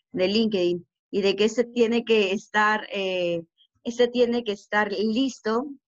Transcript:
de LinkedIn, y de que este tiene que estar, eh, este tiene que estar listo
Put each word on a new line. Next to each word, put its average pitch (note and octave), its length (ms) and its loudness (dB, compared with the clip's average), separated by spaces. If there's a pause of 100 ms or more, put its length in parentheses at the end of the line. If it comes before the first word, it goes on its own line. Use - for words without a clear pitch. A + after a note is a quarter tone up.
(120)
de F#3 160 0
LinkedIn, F#3+ 580 0 (260)
y G3 100 -2
de G3 140 2
que G#3 100 2
este A3+ 180 0
tiene A#3 400 0
que G#3+ 300 2
estar, G#3+ 580 0
eh, F3+ 520 -2 (400)
este A#3+ 260 0
tiene A#3+ 340 0
que G#3 80 -4
estar G#3 400 -2
listo A3 760 -2 (200)